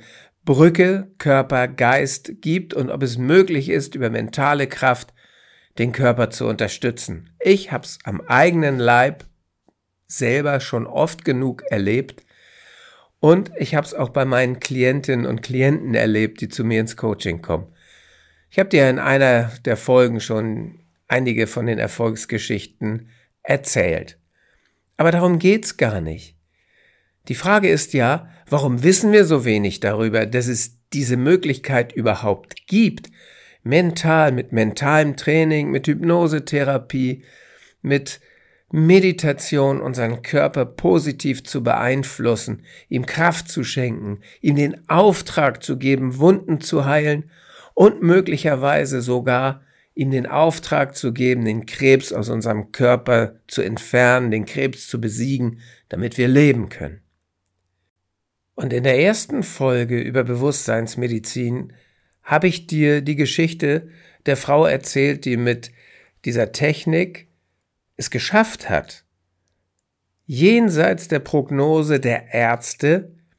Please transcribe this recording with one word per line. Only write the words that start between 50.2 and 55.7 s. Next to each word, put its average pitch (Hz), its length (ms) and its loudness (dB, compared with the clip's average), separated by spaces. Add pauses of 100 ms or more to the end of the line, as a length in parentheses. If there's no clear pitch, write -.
Auftrag 151 680 0
zu 120 180 -4
geben, 123 320 0
den 107 200 -4
Krebs 135 480 2
aus - 160 -4
unserem 110 420 -4
Körper 120 760 2
zu - 140 -4
entfernen, 123 680 2
den 107 160 -2
Krebs 135 420 -6
zu 117 140 -6
besiegen, 117 580 -4 (300)